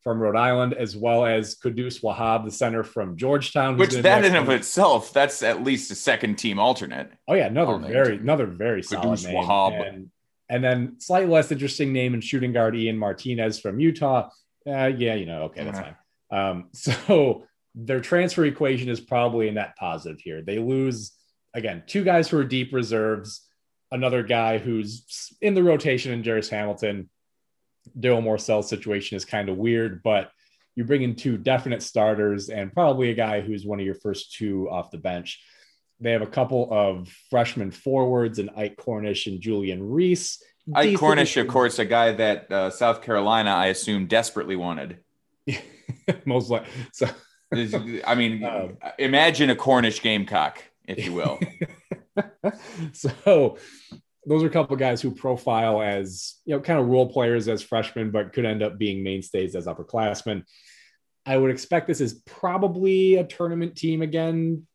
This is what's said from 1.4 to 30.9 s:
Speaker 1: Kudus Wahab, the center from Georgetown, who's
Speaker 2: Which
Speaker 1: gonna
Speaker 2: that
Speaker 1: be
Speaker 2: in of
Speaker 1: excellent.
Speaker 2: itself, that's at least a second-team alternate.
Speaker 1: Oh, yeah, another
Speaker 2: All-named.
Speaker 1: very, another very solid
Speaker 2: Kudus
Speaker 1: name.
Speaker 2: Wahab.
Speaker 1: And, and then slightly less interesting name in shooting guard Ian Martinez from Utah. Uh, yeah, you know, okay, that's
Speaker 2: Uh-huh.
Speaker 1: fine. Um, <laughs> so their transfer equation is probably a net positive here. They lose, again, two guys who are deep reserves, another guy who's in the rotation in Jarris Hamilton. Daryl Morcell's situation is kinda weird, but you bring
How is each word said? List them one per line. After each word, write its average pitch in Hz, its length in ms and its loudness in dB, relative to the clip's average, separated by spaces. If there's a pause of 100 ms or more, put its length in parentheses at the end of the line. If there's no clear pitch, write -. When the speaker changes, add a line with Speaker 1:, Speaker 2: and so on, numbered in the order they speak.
Speaker 1:
Kudus 123 460 -6
Wahab, 113 440 0
the 104 40 -8
center 113 320 -2
from 98 360 -6
Georgetown, 135 560 0
who's 123 60 2
Speaker 2:
Which 120 100 6
Speaker 1:
gonna 123 140 -2
Speaker 2:
that 196 180 8
Speaker 1:
be 196 60 6
Speaker 2:
in 180 80 4
of 151 80 4
Speaker 1:
excellent. 131 160 2
Speaker 2:
itself, 156 520 2
that's 139 300 2
at 117 200 0
least 131 280 -2
a 104 40 -10
second-team 107 640 -2
alternate. 73 520 0 (180)
Speaker 1:
Oh, 151 60 2
yeah, 170 120 2
another 127 260 0
Speaker 2:
All-named. 92 200 -6
Speaker 1:
very, 123 240 2
another 127 300 0
very 98 360 -4
solid 92 360 -2
Speaker 2:
Kudus 87 80 -8
Speaker 1:
name. 90 80 -6 (100)
Speaker 2:
Wahab. 98 440 2
Speaker 1:
And, 95 220 -16 (380)
and 123 160 -2
then 127 360 0
slightly 185 280 0
less 160 240 4
interesting 139 400 -2
name 127 220 0
in 113 80 -2
shooting 127 300 -2
guard 113 240 2
Ian 113 200 -2
Martinez 110 640 -4
from 101 200 -4
Utah. 147 500 2 (360)
Uh, 135 200 0 (100)
yeah, 117 180 0
you 98 120 -4
know, 82 180 -6
okay, 80 200 -8
that's 98 140 -8
Speaker 2:
Uh-huh. 76 120 -10 (400)
Speaker 1:
fine. 98 200 -2
Um, 90 180 -8
<laughs> - 40 -20
so 139 720 2 (300)
their 120 260 -4
transfer 175 460 2
equation 135 420 -2
is 117 120 -4
probably 117 480 0
a 107 40 -4
net 104 260 -6
positive 80 420 -8
here. 80 220 -12
They 98 160 -4
lose, 120 540 -2 (400)
again, 104 340 -6
two 202 180 -2
guys 170 260 4
who 165 80 2
are 139 60 2
deep 131 280 -2
reserves, 110 760 -2 (460)
another 127 300 0
guy 113 360 2
who's 113 840 -6
in 208 120 2
the 185 80 4
rotation 139 500 2
in 117 100 -4
Jarris 110 260 0
Hamilton. 104 640 -4 (880)
Daryl 117 240 4
Morcell's 110 460 0
situation 101 480 -4
is 92 80 -8
kinda 101 300 -4
weird, 113 500 -2
but 104 260 2 (460)
you 120 80 -2
bring 135 180 0